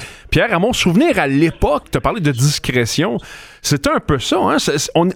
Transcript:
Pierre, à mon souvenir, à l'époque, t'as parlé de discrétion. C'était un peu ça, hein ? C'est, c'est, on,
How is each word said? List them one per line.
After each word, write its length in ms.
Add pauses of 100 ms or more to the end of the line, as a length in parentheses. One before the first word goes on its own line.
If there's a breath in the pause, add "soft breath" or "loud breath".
(300 loud breath)
Pierre, 240
à 40
mon 140
souvenir, 460
à 80
l'époque, 640
t'as 100
parlé 220
de 100
discrétion. 880 (420 loud breath)
C'était 300
un 100
peu 180
ça, 220
hein ? 180
C'est, 200
c'est, 160
on, 220